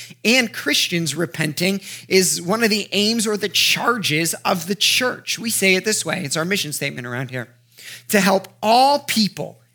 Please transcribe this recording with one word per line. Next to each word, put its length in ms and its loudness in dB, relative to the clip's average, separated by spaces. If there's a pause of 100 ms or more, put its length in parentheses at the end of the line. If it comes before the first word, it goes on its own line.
(240)
and 280 4
Christians 640 -2
repenting 640 -2 (260)
is 340 2
one 220 0
of 80 6
the 220 -2
aims 340 2
or 100 0
the 120 -4
charges 840 0 (100)
of 240 0
the 80 -2
church. 600 0
We 140 -6
say 240 4
it 100 0
this 200 -2
way. 200 -4
It's 120 -4
our 80 0
mission 280 -2
statement 360 -6
around 240 -6
here. 160 -6 (600)
"To 100 4
help 260 2 (160)
all 380 6
people 600 -4 (140)